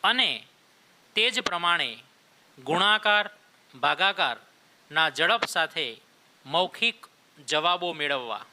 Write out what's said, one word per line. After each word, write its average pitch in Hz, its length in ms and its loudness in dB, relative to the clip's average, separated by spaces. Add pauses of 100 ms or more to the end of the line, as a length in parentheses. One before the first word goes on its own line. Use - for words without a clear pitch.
અને 226 260 2 (840)
તે 214 160 2
જ 220 100 -4
પ્રમાણે 170 480 0 (680)
ગુણાકાર, 208 680 2 (480)
ભાગાકારના 151 1400 -2
ઝડપ 170 360 2
સાથે 160 400 -2 (580)
મૌખિક 180 520 -2 (500)
જવાબો 175 460 0
મેળવવા. 135 600 -4